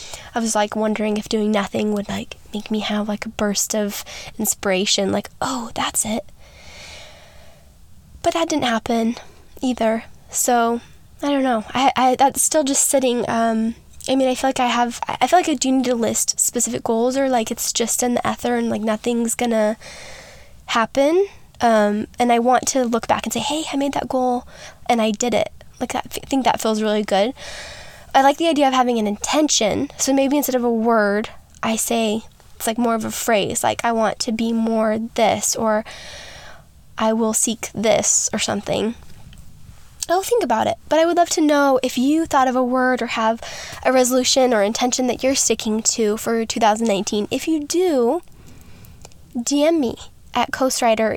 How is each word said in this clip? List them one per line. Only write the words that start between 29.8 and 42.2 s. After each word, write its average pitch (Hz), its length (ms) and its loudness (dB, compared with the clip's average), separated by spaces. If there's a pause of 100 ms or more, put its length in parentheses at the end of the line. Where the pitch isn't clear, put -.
So - 160 0
maybe 277 240 2
instead 262 180 -2
of 240 80 0
a 240 80 0
word, 220 580 2 (320)
I 226 140 -2
say, 220 480 -2 (320)
it's, - 100 -8
like, 226 120 0
more 233 180 2
of 220 80 -4
a 226 80 -6
phrase. 214 500 0
Like, - 220 0
"I 233 80 0
want 226 280 0
to - 120 -6
be 226 220 -2
more 226 460 0 (160)
this," 214 380 2
or, 220 300 0 (1120)
"I 220 140 2
will 220 220 0
seek - 420 -4
this," - 560 2
or - 80 -2
something. 202 560 -2 (1120)
I'll 381 160 2
think 453 220 0
about 226 220 0
it, - 100 -2 (100)
but 302 120 4
I 320 60 6
would 339 120 2
love 339 140 4
to 320 100 0
know 285 420 4
if 254 140 -2
you 302 280 2